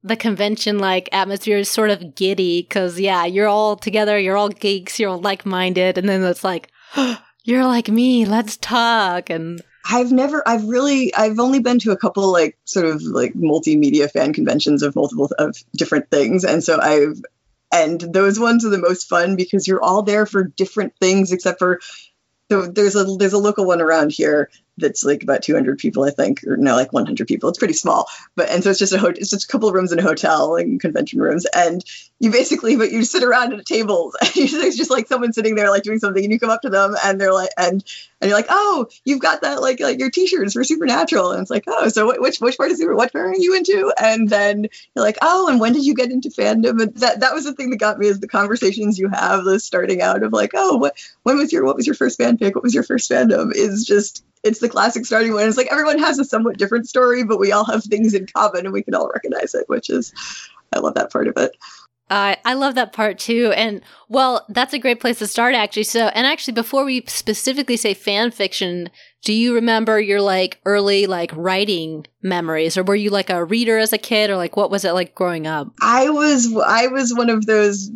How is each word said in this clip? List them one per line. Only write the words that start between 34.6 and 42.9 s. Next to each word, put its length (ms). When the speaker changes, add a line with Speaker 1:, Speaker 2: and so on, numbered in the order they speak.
Speaker 2:
just, 140
like, 180
someone 260
sitting 220
there, 120
like, 140
doing 160
something, 260
and 80
you 60
come 100
up 140
to 80
them, 340
and 160
they're 140
like, 240
and, 260
and 80
you're 80
like, 100
"Oh, 380
you've 160
got 220
that, 180
like, 180
like, 200
your 120
t-shirts 440
for 100
Supernatural," 680
and 100
it's 80
like, 160
"Oh, 220
so 180
what, 160
which, 160
which 180
part 140
of 80
Super, 160